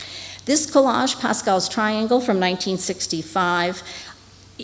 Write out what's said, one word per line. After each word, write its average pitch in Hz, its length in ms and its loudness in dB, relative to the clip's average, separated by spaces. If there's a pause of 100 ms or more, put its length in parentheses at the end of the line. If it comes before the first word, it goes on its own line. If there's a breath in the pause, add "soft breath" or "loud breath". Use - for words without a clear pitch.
(440 loud breath)
This - 260 0
collage, 254 480 4
Pascal's 214 500 0
Triangle 220 520 2
from 233 180 2
nineteen 185 380 0
sixty-five, 175 1040 -2 (800 loud breath)